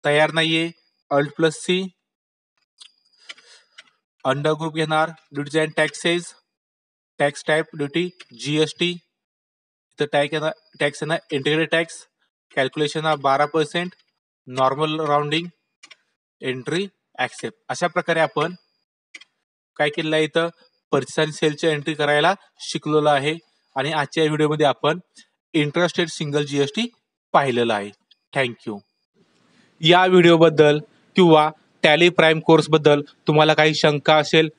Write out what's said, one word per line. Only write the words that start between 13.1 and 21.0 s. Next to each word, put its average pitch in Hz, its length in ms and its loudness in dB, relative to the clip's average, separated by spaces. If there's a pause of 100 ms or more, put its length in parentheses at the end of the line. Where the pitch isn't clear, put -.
बारा 139 300 2
percent, 165 460 -4 (560)
Normal 135 520 -2
rounding, 147 480 -2 (920)
Entry 135 460 -6 (320)
accept. 123 380 -8 (120)
अशा 156 180 -4
प्रकारे 165 320 -2
आपण 156 340 -2 (1200)
काय 151 120 0
केलेलं 156 260 -4
आहे, 156 100 2
इथं 165 240 -2 (420)
Purchase 139 280 -2